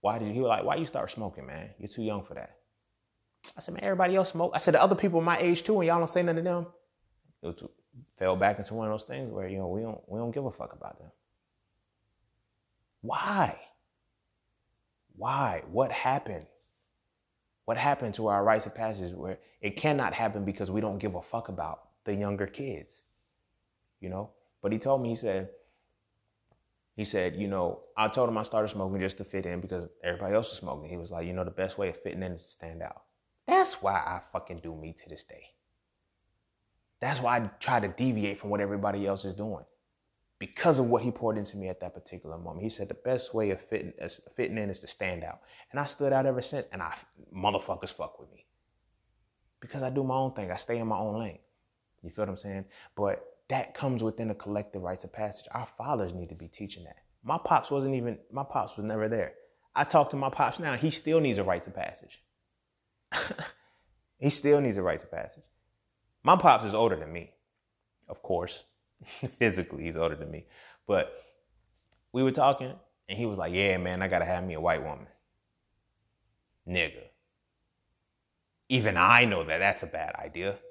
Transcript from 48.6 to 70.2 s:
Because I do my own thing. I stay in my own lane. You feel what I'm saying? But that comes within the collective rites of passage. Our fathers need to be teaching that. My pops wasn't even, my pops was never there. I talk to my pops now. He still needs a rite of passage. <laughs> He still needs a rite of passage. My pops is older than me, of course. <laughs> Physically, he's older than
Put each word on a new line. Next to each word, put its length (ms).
Because 220
I 80
do 140
my 100
own 180
thing. 200
I 40
stay 220
in 80
my 120
own 200
lane. 200
You 80
feel 120
what 80
I'm 60
saying? 300
But 340
that 260
comes 280
within 260
the 60
collective 480
rites 200
of 100
passage. 380
Our 160
fathers 380
need 140
to 80
be 100
teaching 380
that. 140
My 140
pops 320
wasn't 260
even, 220
my 140
pops 320
was 100
never 220
there. 260
I 100
talk 260
to 60
my 140
pops 280
now. 180
He 140
still 300
needs 180
a 60
rite 220
of 80
passage. 480
<laughs> 60
He 120
still 300
needs 160
a 60
rite 200
of 80
passage. 320
My 140
pops 280
is 100
older 200
than 180
me, 200
of 140
course. 420
<laughs> 20
Physically, 800
he's 120
older 180
than 160